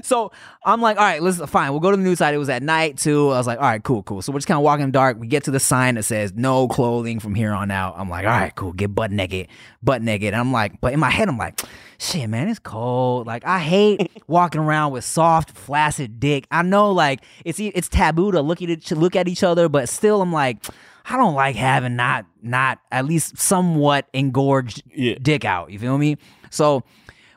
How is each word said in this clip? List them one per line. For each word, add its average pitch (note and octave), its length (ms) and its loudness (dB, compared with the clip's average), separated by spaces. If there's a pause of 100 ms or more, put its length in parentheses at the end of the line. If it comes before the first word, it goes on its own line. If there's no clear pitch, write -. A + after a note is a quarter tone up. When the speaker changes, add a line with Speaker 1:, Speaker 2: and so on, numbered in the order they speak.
Speaker 1:
so A#3 300 -2 (320)
I'm A3 160 2
like, A3 160 2
"All G#3 80 4
right, E3 180 2
let's, F3+ 160 0 (120)
fine, D#3+ 200 2
we'll D3 100 -2
go F3+ 100 4
to G3+ 60 4
the F#3+ 60 0
nude F#3 160 2
side." D3 160 2
It D3 40 0
was C#3+ 100 -2
at B2+ 140 -2
night D#3+ 360 0
too. D3 320 4
I C3 80 2
was A#2+ 80 -2
like, A#2+ 120 -4
"All C#3 60 0
right, A2+ 180 0
cool, A2+ 200 -2
cool." G2 200 -10
So C#3 100 -6
we're C#3 60 -4
just C#3 80 -6
kinda D#3 140 2
walking D3 240 2
in C3+ 60 -2
the - 40 -2
dark. C3 240 2
We A#2 80 -10
get C#3+ 180 0
to D3+ 60 -2
the C3+ 100 0
sign B2+ 360 2
that G#2+ 80 -4
says, G#2 300 -4
"No C3 340 2
clothing A#2 520 -2
from G#2+ 140 -6
here G#2+ 180 0
on G2+ 180 -4
out." F#2+ 260 -4
I'm F#2 120 -8
like, F2 160 -8
"All G#2 80 2
right, F#2 220 0
cool, F#2 180 -8
get G2+ 220 -4
butt A2+ 180 -2
naked, F#2 360 -4 (340)
butt A#2+ 200 0
naked." G#2+ 260 -2
And G2 80 -2
I'm B2 160 0
like, A2 280 -2
but B2+ 120 -2
in D3 80 0
my C#3 100 2
head, G#3+ 180 0
I'm C3 100 -4
like, F2+ 220 -8 (380)
"Shit, B2 300 -6
man, A#2+ 200 -2
it's A3+ 100 -4
cold. B2 680 -2
Like, A#2 180 -10
I F#3 140 -2
hate F#3+ 600 2
Speaker 2:
<laughs> - 80 -20
Speaker 1:
walking D#3 340 2
around D3+ 320 0
with A#2+ 120 -8
soft, D#3+ 460 2
flaccid C#3+ 680 -4
dick." C#3 320 0
I D#3+ 120 0
know, G3+ 300 4
like, D3+ 300 2 (220)
it's E3 160 -6
e-, G#3 140 -4
it's F3 140 -4
taboo F3 440 2
to F3 100 4
look E3 200 -2
at E3+ 80 -4
it, D#3+ 160 -4
to F3+ 100 -4
look E3+ 200 2
at F3+ 120 2
each F3+ 160 -2
other, E3+ 240 4
but C#3+ 200 0
still, G#3 340 2
I'm F3+ 100 -2
like, C3+ 320 -2 (440)
I B3 80 -4
don't A3 180 2
like C3+ 220 0
having B2+ 380 0
not, B2+ 320 -2 (160)
not B2+ 380 -2 (100)
at C3 140 0
least D#3 340 -2
somewhat D3+ 760 2
engorged C3+ 720 0 (100)
Speaker 3:
Yeah. A#2+ 280 -2
Speaker 1:
dick C3+ 240 0
out. F2+ 260 -2
You G2+ 80 -14
feel B2+ 200 -2
me? D3 180 0 (340)
So D3 320 2 (540)